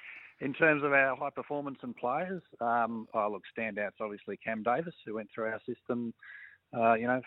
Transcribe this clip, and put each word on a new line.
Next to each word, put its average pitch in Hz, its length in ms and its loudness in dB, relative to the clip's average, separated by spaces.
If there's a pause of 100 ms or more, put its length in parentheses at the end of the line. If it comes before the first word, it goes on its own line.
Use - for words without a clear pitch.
(400)
In 135 120 -2
terms 151 300 6
of 143 100 2
our 135 240 6
high 143 140 -4
performance 143 520 -6
and 120 140 -8
players, 170 460 -2 (180)
um, 117 540 0
oh, 104 160 2
look, 98 120 -6 (140)
standouts, 104 440 -4
obviously 104 360 -6
Cam 110 260 -6
Davis, 139 320 0 (120)
who 110 80 -6
went 107 200 -6
through 113 120 -2
our 110 200 -4
system, 120 460 -4 (640)
uh, 113 180 6
you 113 120 0
know, 127 200 2